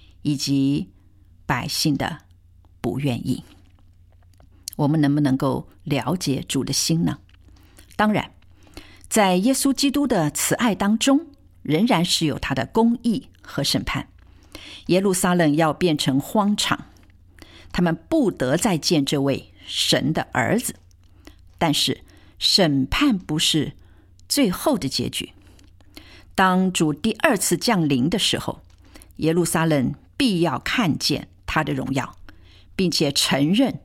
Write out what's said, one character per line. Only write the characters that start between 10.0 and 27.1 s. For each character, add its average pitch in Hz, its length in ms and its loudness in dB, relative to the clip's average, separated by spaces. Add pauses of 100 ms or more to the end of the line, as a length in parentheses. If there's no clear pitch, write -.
的 190 240 0
慈 - 240 -2
爱 226 180 0
当 202 240 0
中， 277 300 2 (340)
仍 160 240 2
然 170 180 4
是 170 220 0
有 143 140 -2
他 - 160 -4
的 117 100 -2
公 233 380 2
义 226 240 -2 (140)
和 - 220 -6
审 113 200 -2
判。 - 260 -6 (800)
耶 175 120 4
路 190 140 2
撒 180 220 2
冷 156 200 4
要 160 160 2
变 165 260 2
成 139 220 0
荒 208 380 0
场， - 280 -4 (840)
他 - 100 -2
们 165 140 2 (140)
不 285 220 2
得 135 260 0
再 185 200 0
见 143 280 0
这 143 160 -2
位 139 320 -2 (120)
神 - 460 0
的 - 220 -2
儿 127 260 0
子。 - 160 -8 (800)
但 233 160 2
是 - 300 -2 (340)
审 143 480 2
判 269 320 2
不 151 220 -4
是 - 340 0 (540)
最 269 220 2
后 226 280 0
的 139 120 -4
结 - 200 -2
局。 - 220 -8 (1000)
当 185 380 2
主 160 200 0
第 214 220 -2